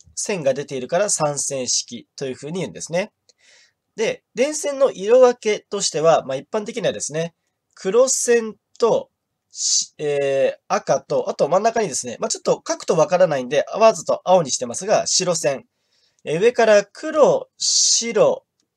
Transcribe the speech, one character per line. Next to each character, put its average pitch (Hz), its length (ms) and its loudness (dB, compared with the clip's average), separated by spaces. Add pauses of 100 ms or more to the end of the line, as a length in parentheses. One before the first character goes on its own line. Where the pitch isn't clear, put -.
(140)
線 190 280 -6
が 135 100 2
出 143 140 -8
て 139 100 -10
い 127 40 -8
る 127 80 -10
か 170 100 0
ら 202 100 0
三 147 300 -2
線 131 280 -6
式 - 400 -6 (100)
と 139 100 -8
い 131 60 -6
う - 20 -14
ふ 139 140 -14
う - 20 -10
に 180 100 -6
言 135 80 -6
う - 20 -14
ん - 40 -16
で 87 80 -16
す - 100 -12
ね。 190 180 -4 (840)
で、 202 260 -4 (120)
電 269 200 -2
線 285 240 -6
の 262 120 2
色 202 300 2
分 247 180 8
け 214 220 -4
と 202 200 -10
し - 100 -4
て 151 100 -4
は、 156 240 4
ま 131 100 -6
あ、 - 20 -4
一 143 140 -12
般 214 140 -4
的 214 180 -8
に 165 40 -2
は 131 60 0
で 104 80 -12
す - 120 -8
ね、 165 220 -6 (400)
黒 233 340 2
線 233 480 0 (220)
と、 196 300 0 (420)
し-、 - 480 -4
え 139 600 0
ー、 - 100 -20
赤 165 320 0
と、 139 300 -2
あ 220 40 -6
と 160 140 0
真 180 120 2
ん - 20 0
中 226 180 0
に 196 80 -2
で 127 60 -8
す - 120 -8
ね、 - 140 -10
ま 214 60 -4
あ、 - 20 -4
ち - 100 -6
ょ - 20 -20
っ - 20 -20
と - 240 -2
書 330 100 -4
く - 80 -14
と 196 120 0
わ 151 100 4
か 180 120 2
ら 180 80 6
な 143 120 0
い 127 60 -4
ん 123 40 -10
で、 139 160 2 (100)
わ 220 180 6
ざ 160 120 -12
と - 200 -2
青 185 180 4
に 131 80 -10
し - 80 -4
て 123 80 -8
ま 117 80 -10
す 185 120 -10
が、 185 200 2
白 175 280 0
線。 143 300 -4 (600)
え 147 120 -4
ー、 170 40 -4
上 233 120 4
か 233 140 2
ら 208 180 6
黒、 294 720 0
白、 - 880 0 (320)